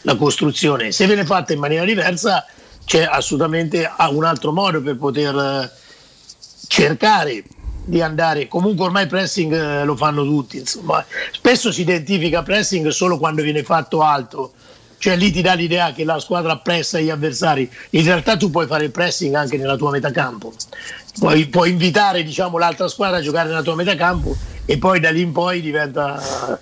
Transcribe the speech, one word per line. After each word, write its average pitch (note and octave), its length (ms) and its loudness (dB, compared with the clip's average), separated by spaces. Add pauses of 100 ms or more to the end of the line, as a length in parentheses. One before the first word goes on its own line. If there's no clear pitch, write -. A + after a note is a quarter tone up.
la C#3 140 0
costruzione, C#3 760 2
se F#3+ 160 2
viene G3+ 180 2
fatta E3+ 280 0
in C#3+ 60 -2
maniera D#3 260 0
diversa F#3 600 0 (400)
c'è E3 180 4
assolutamente, D#3+ 920 0
ah, D#3+ 140 2
un D3+ 160 0
altro D#3 260 0
modo F3 300 0
per C#3 160 -2
poter, C#3+ 380 0
eh, C3+ 360 -2 (960)
cercare D#3 760 2 (400)
di E3 180 0
andare. D#3 460 0
Comunque F#3 380 0
ormai F#3 220 0
pressing, E3+ 460 -2
eh, D3 320 0
lo D3 100 0
fanno D3 280 0
tutti, C#3 340 -2
insomma. - 460 -4 (280)
Spesso A#3+ 400 2
si E3 100 -4
identifica E3+ 600 0
pressing F#3 460 0
solo E3+ 280 0
quando D#3 240 0
viene D3+ 220 0
fatto D#3+ 400 0
alto, C#3+ 500 0 (460)
cioè F#3 160 2
lì F#3+ 160 2
ti F3 100 -2
dà F#3 120 4
l'idea E3+ 400 0
che D#3+ 100 -4
la D#3 160 0
squadra E3 380 -2
pressa E3+ 420 -2
gli D#3+ 100 0
avversari, D3 600 0 (220)
in D#3+ 140 4
realtà F#3 320 2
tu F#3 140 2
puoi D#3+ 160 0
fare D3+ 180 0
il C3+ 60 -4
pressing D#3+ 440 -2
anche C#3+ 220 0
nella C3+ 200 0
tua D3 140 0
metà C#3+ 200 -2
campo, A#2 420 -6 (680)
puoi, D#3 280 4
puoi E3+ 240 4
invitare, F3+ 520 2
diciamo, E3+ 360 -4
l'altra E3+ 280 0
squadra F#3 300 0
a E3 40 0
giocare D#3+ 280 0
nella D#3+ 140 -2
tua E3 120 0
metà F3+ 200 0
campo E3+ 400 0 (300)
e C#3+ 140 2
poi F#3 200 4
da D#3+ 120 4
lì E3 100 2
in F3 100 0
poi F3 300 -2
diventa C#3 1000 -4